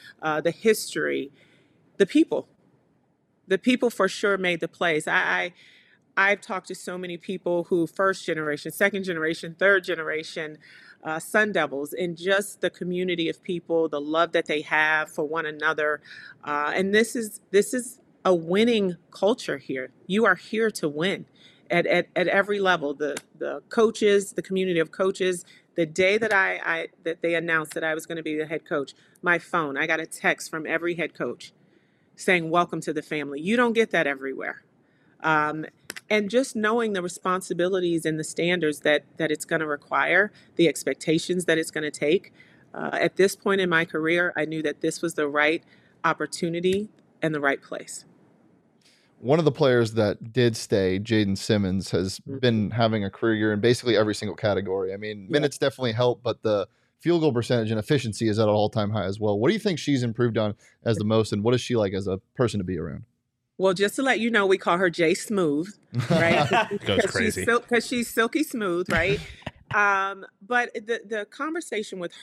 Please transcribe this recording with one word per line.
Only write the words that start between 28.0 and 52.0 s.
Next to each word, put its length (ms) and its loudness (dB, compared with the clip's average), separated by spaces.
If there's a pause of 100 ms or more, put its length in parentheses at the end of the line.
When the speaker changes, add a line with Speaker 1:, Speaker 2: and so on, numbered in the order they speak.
Speaker 1:
gonna 160 -8
be 140 -4
the 100 -4
head 180 -8
coach, 300 -4 (280)
my 180 2
phone, 360 -2
I 120 0
got 100 0
a 80 -6
text 460 -2
from 160 -8
every 260 -2
head 200 -6
coach 380 -8 (600)
saying, 340 0
"Welcome 340 0
to 100 -6
the 100 -4
family." 380 -6
You 160 0
don't 160 4
get 180 2
that 160 2
everywhere. 560 -6 (640)
Um, 420 2 (420)
and 220 2
just 240 0
knowing 380 0
the 100 -2
responsibilities 1000 -2
and 160 -2
the 40 -4
standards 560 -2
that, 220 2 (140)
that 160 -2
it's 120 -6
gonna 220 -2
require, 640 0 (240)
the 140 4
expectations 800 -2
that 120 2
it's 140 -6
gonna 180 -4
take. 420 -2 (400)
Uh, 200 -6
at 240 0
this 180 4
point 260 0
in 80 0
my 160 2
career, 520 0
I 80 0
knew 180 -6
that 180 -4
this 220 -4
was 120 -4
the 120 -2
right 380 0 (400)
opportunity 840 -2 (320)
and 140 -2
the 60 -4
right 200 0
place. 440 -14 (1160)
Speaker 2:
One 180 4
of 60 2
the 80 6
players 400 4
that 400 0
did 240 4
stay, 420 2
Jaden 400 2
Simmons, 540 0
has 260 -2